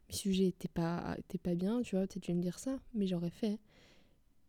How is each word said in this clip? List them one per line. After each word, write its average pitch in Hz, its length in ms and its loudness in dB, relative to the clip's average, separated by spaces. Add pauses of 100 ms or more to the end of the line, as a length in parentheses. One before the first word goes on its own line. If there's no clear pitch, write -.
(100)
mes 196 60 -8
sujets 190 320 4
étaient 180 200 -2
pas, 170 500 0
étaient - 200 -8
pas 175 180 0
bien », 208 280 2
tu 202 120 -2
vois, 190 120 2
peut-être 185 160 -8
tu - 80 -2
vas 175 60 2
me 175 60 2
dire 180 160 -4
ça, 269 180 -4 (160)
mais 202 140 0
j'aurais 175 220 0
fait. 208 300 -2 (880)